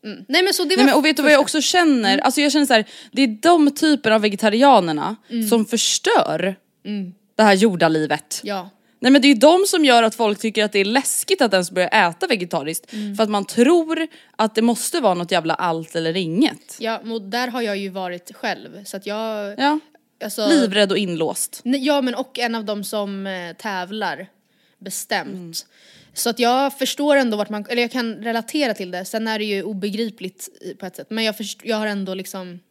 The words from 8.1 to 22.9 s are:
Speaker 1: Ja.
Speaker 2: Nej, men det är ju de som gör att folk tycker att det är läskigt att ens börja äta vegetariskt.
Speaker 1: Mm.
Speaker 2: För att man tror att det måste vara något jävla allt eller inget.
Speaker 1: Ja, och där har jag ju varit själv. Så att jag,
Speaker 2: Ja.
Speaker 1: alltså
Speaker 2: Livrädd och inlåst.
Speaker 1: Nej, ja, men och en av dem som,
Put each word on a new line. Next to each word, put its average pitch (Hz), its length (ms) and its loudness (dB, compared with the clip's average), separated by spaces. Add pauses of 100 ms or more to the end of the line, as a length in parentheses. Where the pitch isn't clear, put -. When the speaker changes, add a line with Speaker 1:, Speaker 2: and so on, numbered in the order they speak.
Speaker 1:
Ja. 196 260 -8 (300)
Speaker 2:
Nej, 240 120 4
men 277 100 8
det 262 60 4
är 285 60 8
ju 214 60 2
de 339 280 6
som 330 180 2
gör 240 180 6
att 220 120 0
folk 214 240 0
tycker 214 240 -2
att 208 80 -2
det 202 80 0
är 196 60 2
läskigt 269 560 -2
att 214 120 2
ens 180 180 0
börja 180 160 0
äta 175 400 0
vegetariskt. 170 680 -4
Speaker 1:
Mm. 208 220 -8
Speaker 2:
För 220 80 0
att 214 60 -2
man 202 160 -2
tror 320 640 2 (280)
att 214 200 -2
det 220 60 2
måste 233 380 0
vara 208 140 2
något 175 180 -4
jävla 165 220 0
allt 165 420 -4
eller 165 220 -2
inget. 185 640 -2
Speaker 1:
Ja, 226 180 -6
och 226 240 -8
där 233 260 -6
har 247 140 -6
jag 202 160 -4
ju 196 120 -8
varit 180 460 -10
själv. 185 500 -10
Så 196 120 -12
att 196 80 -12
jag, 208 540 -6
Speaker 2:
Ja. 294 200 2 (440)
Speaker 1:
alltså 214 260 -4
Speaker 2:
Livrädd 208 420 4
och 180 60 0
inlåst. 170 680 -4
Speaker 1:
Nej, 262 220 -2
ja, 285 160 2
men 254 140 -2
och 262 240 -8
en 233 160 -2
av 220 100 -6
dem 208 180 -6
som, 196 440 -6